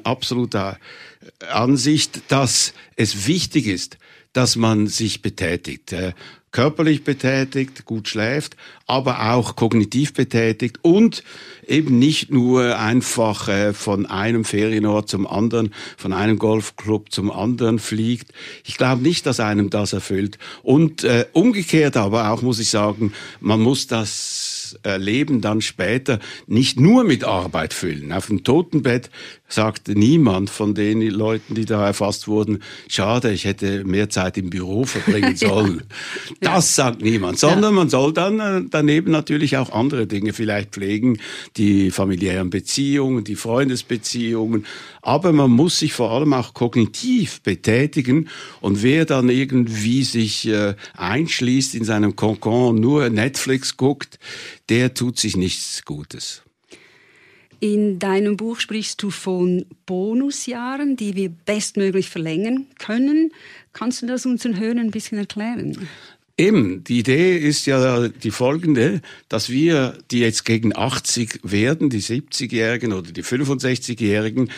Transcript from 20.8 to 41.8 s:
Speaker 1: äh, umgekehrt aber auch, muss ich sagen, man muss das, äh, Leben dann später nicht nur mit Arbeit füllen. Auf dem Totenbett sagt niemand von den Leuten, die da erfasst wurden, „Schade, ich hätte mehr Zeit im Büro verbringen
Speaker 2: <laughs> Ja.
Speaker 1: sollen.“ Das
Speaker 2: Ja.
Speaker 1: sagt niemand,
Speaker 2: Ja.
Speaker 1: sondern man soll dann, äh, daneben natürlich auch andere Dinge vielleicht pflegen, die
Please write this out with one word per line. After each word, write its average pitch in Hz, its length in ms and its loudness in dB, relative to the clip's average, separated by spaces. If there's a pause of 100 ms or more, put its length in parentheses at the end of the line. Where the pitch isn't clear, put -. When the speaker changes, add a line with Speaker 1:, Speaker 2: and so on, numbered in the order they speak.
Speaker 1:
äh, 123 300 2
umgekehrt 160 640 2
aber 107 340 2
auch, 117 120 0
muss 120 180 0
ich 107 100 -2
sagen, 107 420 0 (280)
man 110 200 2
muss 131 280 2
das, - 960 -6
äh, 98 120 -2
Leben 117 440 0
dann 107 200 0
später 113 600 -2 (260)
nicht 123 320 2
nur 220 260 8
mit 156 200 2
Arbeit 90 480 -2
füllen. 76 400 -6
Auf 92 140 -4
dem 101 180 -2
Totenbett 131 640 0 (380)
sagt 107 400 -2
niemand 104 640 4
von 104 240 -2
den 104 260 2 (100)
Leuten, 107 440 -2
die 110 100 -2
da 104 220 0
erfasst 101 420 -2
wurden, 107 340 0 (260)
„Schade, 117 440 0
ich 92 120 -4
hätte 98 400 -2
mehr 98 260 0
Zeit - 260 -2
im 92 140 -4
Büro 95 340 -2
verbringen 107 520 0
Speaker 2:
<laughs> - 40 -8
Ja. 104 80 2
Speaker 1:
sollen.“ 98 340 2 (580)
Das 180 360 2
Speaker 2:
Ja. 143 80 2
Speaker 1:
sagt 117 180 -2
niemand, 104 380 0
Speaker 2:
Ja. 147 100 6
Speaker 1:
sondern 208 240 4
man 180 140 4
soll 135 240 2
dann, 190 280 0
äh, 190 280 -2
daneben 156 440 2
natürlich 151 440 0
auch 135 140 -2
andere 120 360 0
Dinge 104 280 -2
vielleicht 104 380 -4
pflegen, 104 460 0 (380)
die 98 360 4